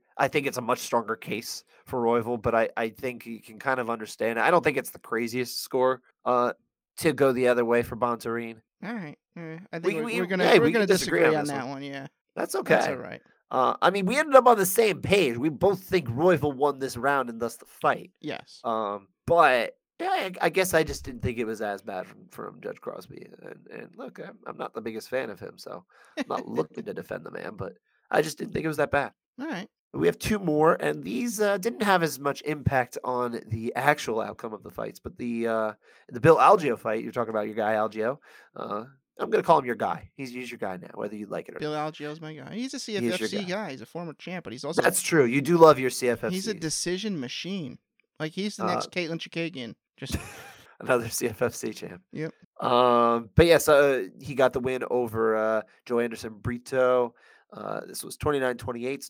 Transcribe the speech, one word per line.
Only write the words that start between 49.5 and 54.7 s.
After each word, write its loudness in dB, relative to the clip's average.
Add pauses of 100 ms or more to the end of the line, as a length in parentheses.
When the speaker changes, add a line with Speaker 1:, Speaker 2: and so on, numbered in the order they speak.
Speaker 2:
Just -8 (320)
Speaker 1:
<laughs> -20
Another 0
C -4
F -4
F -2
C -10
champ. -14 (120)
Speaker 2:
Yep. -10 (280)
Speaker 1:
Um, 4
but 8
yeah, 8
so, 6
uh, 6 (200)
he -10
got 4
the 0
win -2